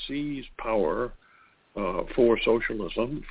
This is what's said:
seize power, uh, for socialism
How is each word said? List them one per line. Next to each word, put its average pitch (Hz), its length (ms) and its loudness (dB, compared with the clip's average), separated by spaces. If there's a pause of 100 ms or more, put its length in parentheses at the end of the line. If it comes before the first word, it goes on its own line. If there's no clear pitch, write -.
seize 143 380 -6 (120)
power, 110 560 0 (640)
uh, 92 280 -2 (120)
for 117 240 8
socialism 113 920 0